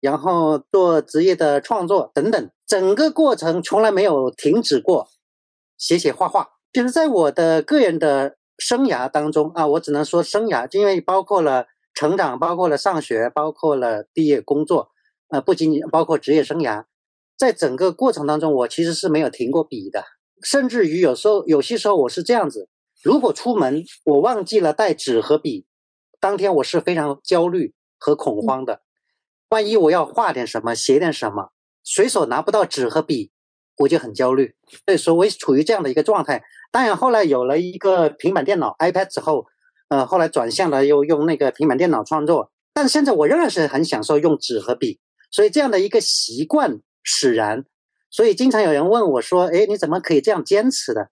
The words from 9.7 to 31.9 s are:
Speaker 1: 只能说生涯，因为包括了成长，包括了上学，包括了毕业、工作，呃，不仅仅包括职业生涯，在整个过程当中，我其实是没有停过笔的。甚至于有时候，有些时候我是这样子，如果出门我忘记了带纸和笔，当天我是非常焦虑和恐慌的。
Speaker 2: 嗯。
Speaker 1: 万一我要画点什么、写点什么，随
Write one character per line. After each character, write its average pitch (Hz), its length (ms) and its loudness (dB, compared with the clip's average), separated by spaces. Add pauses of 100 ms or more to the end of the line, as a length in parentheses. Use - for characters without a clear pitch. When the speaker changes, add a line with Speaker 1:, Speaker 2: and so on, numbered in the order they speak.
Speaker 1:
只 156 100 -10
能 147 140 0
说 170 180 0
生 208 240 -2
涯， 131 300 -2
因 202 80 2
为 190 160 0
包 190 220 0
括 190 180 0
了 135 260 0 (280)
成 151 200 0
长， 151 240 -2
包 165 160 -2
括 180 140 0
了 147 80 0
上 180 240 -2
学， 120 340 -4
包 151 160 -2
括 151 240 -2
了 117 380 -4
毕 160 140 0
业、 143 140 2
工 147 260 -2
作， 160 240 -2 (400)
呃， 143 100 -2
不 180 140 0
仅 156 180 0
仅 147 80 0 (100)
包 160 140 2
括 156 140 -2
职 139 160 0
业 156 100 4
生 160 160 -6
涯， 110 240 -4 (540)
在 254 140 2
整 135 220 -2
个 180 160 0
过 240 220 0
程 147 140 -6
当 151 120 0
中， 156 140 0
我 123 160 0
其 - 160 -2
实 170 80 -2
是 170 160 -4
没 156 100 2
有 151 120 0
停 120 200 -6
过 156 140 0
笔 107 260 -14
的。 98 140 -6 (380)
甚 277 260 0
至 220 180 0
于 160 140 -2
有 147 140 4
时 - 120 -4
候， 208 200 2
有 147 160 2
些 233 140 -4
时 208 120 -2
候 202 80 2
我 135 120 2
是 175 140 -8
这 233 120 0
样 190 160 0
子， 104 180 -14 (340)
如 220 160 4
果 240 140 0
出 233 240 -4
门 147 260 0 (220)
我 147 160 4
忘 214 240 0
记 214 160 0
了 156 140 0
带 202 180 0
纸 120 300 -2
和 151 160 2
笔， 120 260 -6 (560)
当 202 160 0
天 190 200 0
我 139 60 2
是 160 160 -2
非 180 160 -2
常 147 300 -4
焦 175 240 2
虑 175 240 -4 (260)
和 147 160 0
恐 107 280 -4
慌 131 240 -4
的。 120 80 -4
Speaker 2:
嗯。 - 60 -20 (680)
Speaker 1:
万 220 180 0
一 214 120 2
我 160 120 4
要 170 140 2
画 196 300 -2
点 123 120 -6
什 110 160 -8
么、 117 120 -4
写 131 240 2
点 170 120 0
什 123 200 -6
么， 101 220 -8 (300)
随 - 240 0